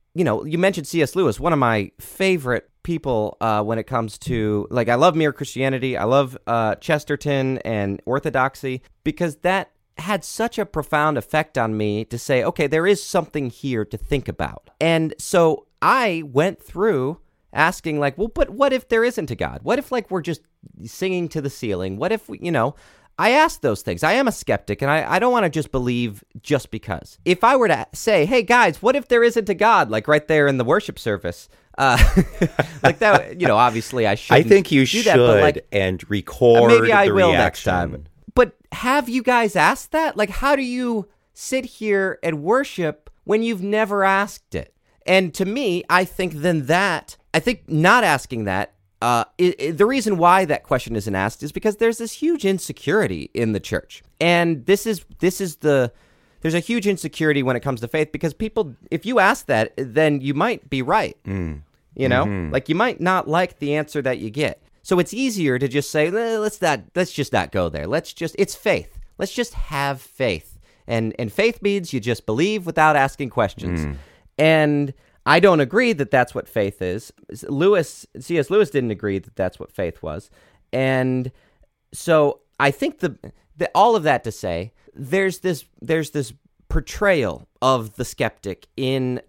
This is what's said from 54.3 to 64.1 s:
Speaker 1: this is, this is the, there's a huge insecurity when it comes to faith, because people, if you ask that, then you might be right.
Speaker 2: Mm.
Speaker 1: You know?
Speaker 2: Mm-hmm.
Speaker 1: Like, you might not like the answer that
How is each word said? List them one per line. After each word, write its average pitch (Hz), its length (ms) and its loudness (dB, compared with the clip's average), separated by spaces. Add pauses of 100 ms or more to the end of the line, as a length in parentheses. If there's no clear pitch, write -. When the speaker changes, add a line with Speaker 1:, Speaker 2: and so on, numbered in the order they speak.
Speaker 1:
this 202 220 2
is, 208 180 -4 (140)
this 185 200 0
is 185 180 -6
the, 135 340 2 (500)
there's 160 140 -2
a 175 40 0
huge 214 280 -4
insecurity 156 560 0
when 123 120 0
it 113 60 -6
comes 127 200 -4
to 117 60 -6
faith, 151 240 -2
because 156 220 -4
people, 214 420 -4 (160)
if 160 140 -6
you 233 140 0
ask 208 260 2
that, 113 320 0
then 139 440 0
you 139 120 -4
might 185 360 -2
be 135 120 -4
right. 165 420 -2
Speaker 2:
Mm. 85 380 -6 (360)
Speaker 1:
You 135 100 0
know? 127 180 2
Speaker 2:
Mm-hmm. 90 280 -4
Speaker 1:
Like, 139 160 -4
you 160 60 0
might 226 260 -2
not 185 260 0
like 180 320 -2
the 143 160 -4
answer 151 280 -6
that 127 160 -4